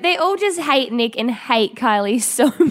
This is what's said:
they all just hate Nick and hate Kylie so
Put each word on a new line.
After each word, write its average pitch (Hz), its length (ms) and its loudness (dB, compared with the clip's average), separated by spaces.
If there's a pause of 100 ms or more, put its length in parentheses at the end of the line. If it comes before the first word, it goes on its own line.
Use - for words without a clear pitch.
they 349 160 0
all 359 200 0
just 381 220 -2
hate 277 340 0
Nick 233 240 -2
and 226 120 -2
hate 226 460 -2
Kylie 214 460 0
so - 300 2 (200)